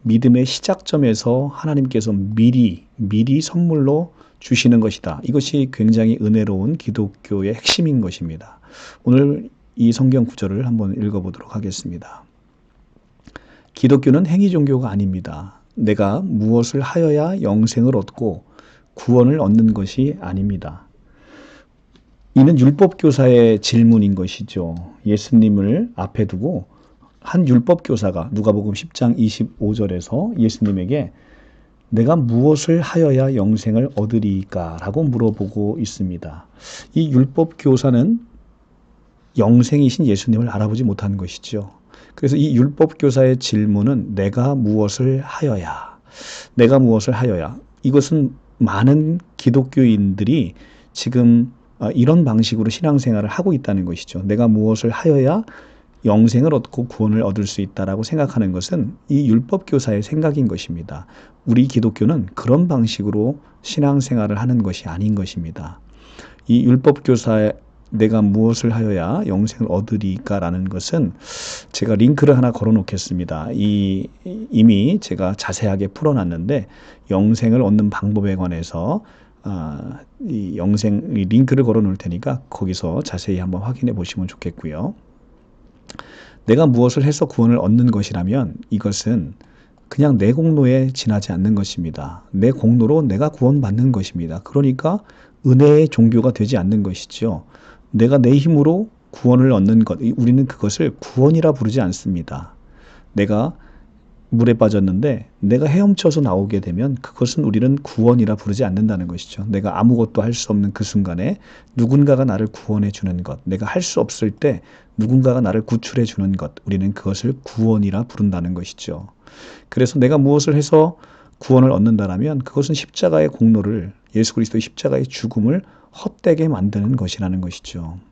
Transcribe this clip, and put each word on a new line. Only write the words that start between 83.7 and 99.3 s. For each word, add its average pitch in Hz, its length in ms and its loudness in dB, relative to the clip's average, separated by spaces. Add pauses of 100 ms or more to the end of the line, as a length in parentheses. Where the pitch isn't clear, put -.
보시면 92 340 -6
좋겠고요. 82 640 -10 (1500)
내가 135 200 4
무엇을 123 380 2
해서 143 220 0
구원을 120 340 2
얻는 117 320 2
것이라면 101 640 -4 (160)
이것은 104 640 -4 (520)
그냥 139 300 2
내 101 160 2
공로에 135 600 2
지나지 104 380 -4
않는 95 220 0
것입니다. 87 800 -6
내 107 200 2
공로로 123 520 2
내가 127 260 0
구원받는 127 600 0
것입니다. 87 520 -6
그러니까 143 600 -2 (420)
은혜의 147 440 6
종교가 117 420 2
되지 110 260 -2
않는 101 240 0
것이죠. 92 640 -8 (460)
내가 117 260 4
내 120 140 4
힘으로 160 580 2 (220)
구원을 127 400 4